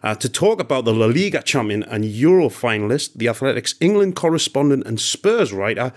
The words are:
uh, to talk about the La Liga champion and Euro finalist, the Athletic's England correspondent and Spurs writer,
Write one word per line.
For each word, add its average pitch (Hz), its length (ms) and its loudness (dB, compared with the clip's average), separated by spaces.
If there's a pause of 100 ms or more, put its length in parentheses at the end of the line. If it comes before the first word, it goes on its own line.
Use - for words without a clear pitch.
uh, 107 120 -2
to 117 140 -2
talk 202 320 0
about 131 240 -2
the 113 80 2
La 110 120 4
Liga 160 360 2
champion 107 420 -2
and 107 220 -4
Euro 139 440 4
finalist, 110 680 -2
the 113 140 -2
Athletic's 120 500 -2
England 190 360 2
correspondent 147 720 0
and 110 140 -4
Spurs 196 540 0
writer, 107 440 -2